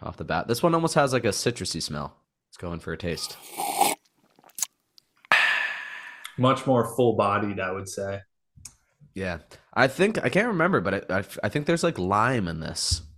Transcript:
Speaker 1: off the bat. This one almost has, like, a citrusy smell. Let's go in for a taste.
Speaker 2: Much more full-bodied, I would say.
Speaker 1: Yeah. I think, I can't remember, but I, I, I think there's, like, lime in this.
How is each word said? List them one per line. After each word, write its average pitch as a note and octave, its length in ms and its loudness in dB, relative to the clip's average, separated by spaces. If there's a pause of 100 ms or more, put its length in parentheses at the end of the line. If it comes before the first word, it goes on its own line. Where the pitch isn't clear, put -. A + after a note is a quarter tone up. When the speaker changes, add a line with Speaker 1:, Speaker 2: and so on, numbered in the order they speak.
Speaker 1:
off - 140 -10
the - 80 -10
bat. D#2+ 240 -2
This A#2+ 140 0
one E3+ 120 4
almost E3 200 2
has, C#3+ 180 4
like, A#2+ 140 2
a - 20 4
citrusy F#2+ 540 -2
smell. D2 340 -8 (320)
Let's - 80 -20
go F2 160 -8
in E2 80 -8
for E2 140 -8
a - 20 -10
taste. - 400 -6 (3000)
Speaker 2:
Much C3 280 4
more A#2+ 300 2
full-bodied, G#2 640 2
I F#2 100 -2
would F#2+ 200 -6
say. G2 300 -6 (920)
Speaker 1:
Yeah. F2+ 260 -4 (340)
I A#2+ 140 6
think, G3+ 360 2
I B2+ 60 2
can't G#3+ 180 2
remember, E3+ 320 2
but F#2+ 300 -2
I, F#2 80 2
I, G2 60 -2 (200)
I G#2 60 2
think D3 160 -2
there's, E3+ 180 2
like, E3 140 0
lime G2+ 500 2
in D#2+ 120 -4
this. - 420 -2 (160)